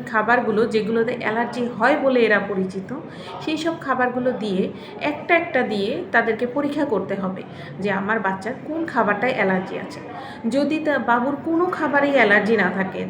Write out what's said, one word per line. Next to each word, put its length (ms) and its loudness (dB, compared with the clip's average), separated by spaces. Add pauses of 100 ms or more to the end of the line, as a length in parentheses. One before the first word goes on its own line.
খাবারগুলো, 600 2
যেগুলোতে 540 0
অ্যালার্জি 460 -2
হয় 300 2
বলে 240 4
এরা 180 6
পরিচিত, 580 -4 (440)
সেই 160 -4
সব 240 -2
খাবারগুলো 520 0
দিয়ে 400 -2 (280)
একটা 360 0
একটা 260 0
দিয়ে 500 -2
তাদেরকে 340 2
পরীক্ষা 380 -2
করতে 300 -2
হবে 280 -4 (380)
যে 100 0
আমার 300 0
বাচ্চার 340 -2 (100)
কোন 220 -4
খাবারটায় 460 2
অ্যালার্জি 460 0
আছে। 220 -10 (480)
যদি 300 2
তা 200 0
বাবুর 460 2
কোনো 220 2
খাবারেই 460 2
অ্যালার্জি 440 6
না 180 4
থাকে, 360 -4